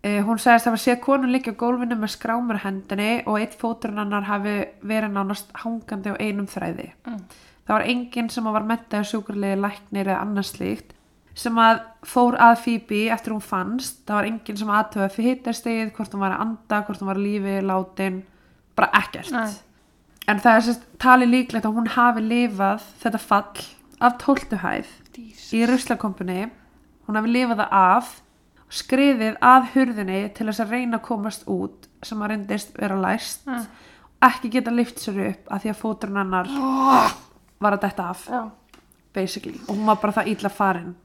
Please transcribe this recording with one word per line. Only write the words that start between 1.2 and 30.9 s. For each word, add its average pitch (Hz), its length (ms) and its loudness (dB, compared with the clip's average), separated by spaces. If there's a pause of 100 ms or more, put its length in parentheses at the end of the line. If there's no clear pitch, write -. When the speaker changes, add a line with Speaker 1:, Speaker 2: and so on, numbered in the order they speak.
Speaker 1:
liggja 254 240 0
á - 80 -12
gólfinu 240 400 -2
með 214 160 -4
skrámur 233 400 -2
á 202 80 -4
hendinni 196 460 -4 (180)
og 214 100 0
einn 220 140 -4
fóturinn 226 480 -6
hennar 202 240 -2
hafi 202 300 -2 (260)
verið 214 320 -4
nánast 196 420 -4
hangandi 214 560 -8
á 196 60 -4
einum 202 320 -4
þræði. 170 400 -8 (180)
Speaker 2:
Mm. 226 140 -10 (480)
Speaker 1:
Það 208 80 2
var 214 80 2
enginn 240 480 -2
sem 233 160 -4
var 214 160 0
menntaður 214 480 -2
sjúkraliði, 202 480 -2
læknir 196 480 -4
eða 190 160 0
annað 202 320 -2
slíkt - 400 -6 (400)
sem 226 200 -4
að 226 260 6 (220)
fór 247 320 2
að 233 280 8
Phoebe 220 480 -2
eftir 220 220 -4
hún 208 100 -6
fannst. 208 640 -6
Það 208 100 -2
var 202 100 0
enginn 220 320 -8
sem 214 120 -4
athugaði 208 440 0
fyrir 247 220 2
hitastigið, 226 600 -4
hvort 202 200 -8
hún 196 80 -2
var 190 80 0
að - 100 -2
anda, 214 420 -2
hvort 180 160 -8
hún 196 80 -6
var 196 120 -2
á 202 80 0
lífi, 196 340 -2
látin, 190 600 -2 (560)
bara 220 160 4
ekkert. - 380 0
Speaker 2:
Nei. 226 200 -4 (760)
Speaker 1:
En 202 120 2
það 226 160 4
er 220 60 6
sem 233 120 -2
sagt - 260 -12
talið 254 300 6
líklegt 240 360 0
að 214 100 0
hún 233 120 0
hafi 233 360 2
lifað 214 600 0 (200)
þetta 220 160 -2
fall - 480 -2 (340)
af 240 160 4
tólftu 262 420 0
hæð 52 280 -4 (240)
Speaker 2:
Jesus. - 420 -14
Speaker 1:
í 226 120 2
ruslakompunni. 220 840 -2 (580)
Hún 214 100 -4
hafi 220 140 0
lifað 240 260 2
það 214 140 -2
af, 196 400 6 (600)
skriðið 262 720 2
að 254 300 8
hurðinni 208 480 0 (160)
til 220 100 -6
þess 214 160 -4
að 220 140 -2
reyna 240 240 -2